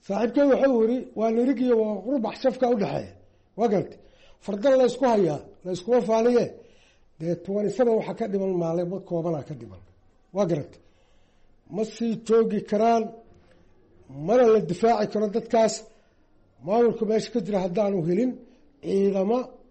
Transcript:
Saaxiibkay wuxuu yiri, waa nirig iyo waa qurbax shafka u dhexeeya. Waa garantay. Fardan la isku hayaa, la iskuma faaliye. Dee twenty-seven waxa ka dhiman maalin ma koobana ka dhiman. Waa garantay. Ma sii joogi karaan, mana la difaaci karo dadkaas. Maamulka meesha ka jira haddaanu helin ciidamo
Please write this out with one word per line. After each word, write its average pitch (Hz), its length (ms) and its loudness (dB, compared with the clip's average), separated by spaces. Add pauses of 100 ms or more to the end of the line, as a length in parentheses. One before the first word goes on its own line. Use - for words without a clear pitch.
Saaxiibkay 233 380 2
wuxuu 262 300 4
yiri, 226 200 2 (160)
waa 220 180 -2
nirig 247 300 0
iyo 247 160 2
waa 214 240 0
qurbax 220 360 -4
shafka 254 300 -2
u 240 80 2
dhexeeya. - 380 -4 (440)
Waa 220 100 0
garantay. - 320 -2 (460)
Fardan 202 320 0
la 254 80 6
isku 247 200 0
hayaa, 190 340 2 (220)
la 180 100 -12
iskuma 226 300 0
faaliye. 226 440 2 (720)
Dee 170 160 -4
twenty-seven 208 600 0
waxa - 180 -2
ka 226 140 -4
dhiman 190 280 -2
maalin 170 340 -2
ma 190 100 -8
koobana 165 440 -4
ka 151 100 -12
dhiman. 110 280 -16 (520)
Waa 196 120 0
garantay. 160 360 -4 (880)
Ma - 140 -6
sii 226 280 -6 (120)
joogi 214 400 2
karaan, 226 400 2 (1040)
mana 170 380 2
la 220 120 6
difaaci 208 500 0
karo 214 180 -2
dadkaas. 220 460 0 (880)
Maamulka 226 440 0
meesha 214 260 -2
ka 240 80 0
jira 196 200 -2
haddaanu 196 460 -2
helin 208 260 0 (520)
ciidamo 196 540 0 (340)